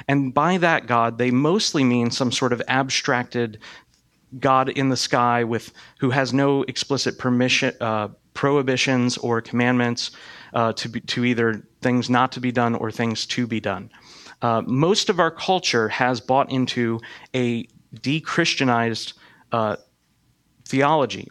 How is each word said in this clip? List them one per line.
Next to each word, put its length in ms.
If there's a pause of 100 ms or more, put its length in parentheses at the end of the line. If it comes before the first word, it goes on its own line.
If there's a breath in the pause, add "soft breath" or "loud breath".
And 260
by 240
that 300
God, 300
they 120
mostly 540
mean 260
some 220
sort 200
of 140
abstracted 920 (840 loud breath)
God 300
in 180
the 80
sky 480
with, 280 (280 loud breath)
who 100
has 220
no 320
explicit 520
permission, 640
uh, 280 (260)
prohibitions 840
or 220
commandments, 680 (420 loud breath)
uh, 200
to 160
be, 140
to 220
either 440 (120)
things 300
not 220
to 80
be 100
done 240
or 160
things 360
to 200
be 140
done. 280 (540 loud breath)
Uh, 240
most 420
of 100
our 120
culture 580
has 320
bought 320
into 480 (340 loud breath)
a 320 (360)
de-Christianized, 1120 (360 soft breath)
uh, 260 (920)
theology, 640